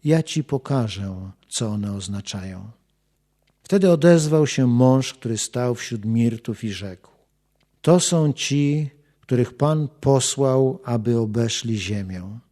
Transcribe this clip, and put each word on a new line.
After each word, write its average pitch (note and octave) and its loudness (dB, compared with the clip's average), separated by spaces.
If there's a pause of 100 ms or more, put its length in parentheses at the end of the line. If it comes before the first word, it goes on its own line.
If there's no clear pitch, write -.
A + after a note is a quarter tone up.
Ja D#3 2
ci D3+ -4
pokażę, G2 -4 (180)
co - -6
one G#2 -4
oznaczają. G2 -10 (920)
Wtedy F#3+ 2
odezwał D#3 6
się C3 0
mąż, B2+ 4
który A2+ -6
stał B2 -4
wśród A2 -10
mirtów A2+ -2
i G#2+ -6
rzekł: F#2 -14 (720)
To F3 6
są D#3+ 0
ci, C#3+ -2 (300)
których B2 -2
Pan D3+ 0 (120)
posłał, C3+ 2
aby A#2+ -2
obeszli A2+ -2
ziemię. F#2+ -8 (140)